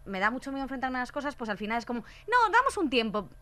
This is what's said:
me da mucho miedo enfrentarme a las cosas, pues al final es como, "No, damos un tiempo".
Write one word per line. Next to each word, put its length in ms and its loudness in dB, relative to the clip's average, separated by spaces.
me 160 -4
da 100 4
mucho 220 -6
miedo 120 -4
enfrentarme 340 -4
a 20 0
las 120 -6
cosas, 220 -4
pues 160 -8
al 80 -2
final 200 -2
es 80 -8
como, 140 -4
"No, 520 2
damos 240 4
un 140 2
tiempo". 380 0